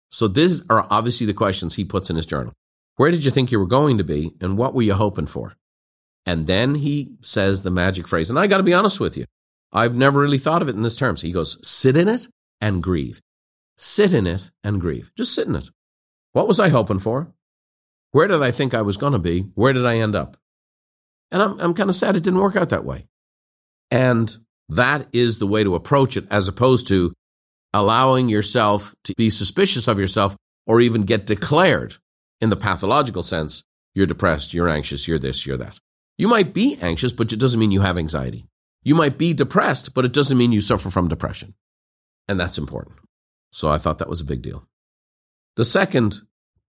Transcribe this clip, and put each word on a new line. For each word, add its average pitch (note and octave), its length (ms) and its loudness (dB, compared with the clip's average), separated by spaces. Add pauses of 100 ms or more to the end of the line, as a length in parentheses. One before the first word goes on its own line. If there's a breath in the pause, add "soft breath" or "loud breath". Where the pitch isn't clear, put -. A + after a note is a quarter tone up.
(100)
So A2 180 0
these D3+ 400 2
are A2 220 2
obviously A2+ 360 0
the G#2 60 -2
questions F#2+ 420 -4
he G2+ 100 -4
puts F#2 260 -6
in E2 60 -2
his D#2+ 100 -4
journal. B1+ 260 -6 (440)
"Where C#3+ 140 4
did D#3+ 140 -2
you C3+ 60 2
think B2 200 0
you A#2 80 0
were F#2+ 80 0
going C3 300 2
to F#2+ 80 -2
be, D2+ 360 -4
and F#2+ 180 -4
what C3+ 160 -2
were B2+ 80 2
you G#2 100 2
hoping F#2+ 340 0
for?" A1 280 -12 (720)
And E2 200 -2
then A2+ 280 0
he D3 480 -4
says G2 400 -2
the F#2 80 -4
magic F2+ 360 0
phrase, E2 220 -2
and B2+ 100 -2
I G3 80 2
gotta G3 160 2
be F3 120 2
honest F#3+ 260 0
with F2+ 160 -4
you, C2+ 80 -8 (480)
I've A#2+ 240 0
never C#3 240 4
really C#3+ 180 2
thought D#3+ 220 0
of D#3 80 -2
it A2+ 60 -4
in G#2+ 80 -4
this A2+ 140 -2
terms. A2 260 -2
He E2 100 -6
goes, E2+ 240 -4 (100)
"Sit C3 300 4
in F3+ 120 4
it A#3+ 200 -2 (320)
and G2 220 -2
grieve. D#2 400 -4 (560)
Sit G3+ 340 2
in A2 140 2
it F2 240 -6 (120)
and G#2 180 -2
grieve. C#2+ 360 -6
Just - 160 -4
sit - 160 -2
in F#2+ 80 -2
it. C2 140 -8 (640)
What F#3 160 2
was A3+ 120 4
I F#3+ 80 4
hoping A2 300 2
for? A#2+ 340 -6 (760)
Where D#3+ 180 4
did E3 140 2
I B2+ 80 2
think B2+ 240 -2
I A2+ 80 0
was G2+ 160 -2
gonna C#3 200 0
be? F2 360 -2
Where B2+ 180 4
did B2 140 0
I A#2 100 2
end G#2+ 180 0
up?" D2 220 -4 (960)
And F3+ 120 0
I'm, G3+ 180 -2
I'm E3+ 140 0
kinda F#3+ 200 0
sad G3 200 0
it E3 100 -2
didn't F#3 160 2
work G3 160 0
out F3+ 120 0
that F#2+ 160 -4
way. C2+ 220 -10 (840)
And A#2+ 480 2 (320)
that B2+ 440 0
is A#2+ 260 2
the G#2 80 -2
way G#2+ 160 2
to F#2 140 2
approach C3+ 400 0
it, F#2 120 -6
as G2+ 200 0
opposed B2 400 2
to F2+ 240 2 (600)
allowing B2 560 2
yourself G#2 640 0 (100)
to G2 120 -8
be A2+ 140 2
suspicious C3 580 0
of G#2 100 0
yourself G2 380 0 (300)
or A#2 140 4
even A#2 220 4
get G2 240 0
declared, A2 720 0 (440)
in A2 100 2
the F#2+ 60 2
pathological G2 640 -2
sense, D#2 400 -6 (320)
you're G2 120 2
depressed, D#2+ 460 -2
you're E2+ 160 0
anxious, D2 400 -4
you're D#2+ 100 0
this, C2 280 -6
you're C2+ 100 -6
that. - 220 -12 (400)
You G3 100 0
might G#3 240 2
be C4 280 0
anxious, F2 320 -2
but A2+ 200 -2
it A2 60 -6
doesn't A#2+ 220 2
mean G#2+ 100 4
you G2 100 2
have F#2 180 0
anxiety. C#2+ 480 -6 (360)
You C#3+ 120 2
might D3+ 240 2
be E3 160 0
depressed, - 600 0
but C3 100 2
it B2 80 0
doesn't C3+ 260 2
mean A#2+ 140 4
you G#2+ 80 2
suffer G2+ 300 -2
from F2+ 180 0
depression. - 460 -8 (760)
And G2 100 -2
that's F2 200 -4
important. C#2+ 380 -10 (560)
So D2+ 180 -2
I D2+ 80 2
thought D#2 200 -2
that - 100 -8
was E2 120 -6
a C#2+ 60 -10
big C2+ 160 -6
deal. - 240 -14 (920)
The A2+ 80 2
second C#3+ 560 0 (480)